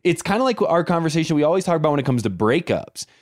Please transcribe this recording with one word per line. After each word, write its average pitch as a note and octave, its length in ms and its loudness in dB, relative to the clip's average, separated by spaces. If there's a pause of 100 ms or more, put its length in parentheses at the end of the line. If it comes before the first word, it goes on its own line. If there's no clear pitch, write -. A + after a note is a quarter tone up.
It's E3+ 180 0
kinda A3 220 0
like B3+ 180 0
our E3+ 220 2
conversation E3 520 0
we D3 60 2
always E3+ 220 2
talk F3 120 0
about D#3 140 2
when C#3+ 100 0
it C3 60 -2
comes B2 180 0
to G#2+ 60 0
breakups. A2 760 -2 (160)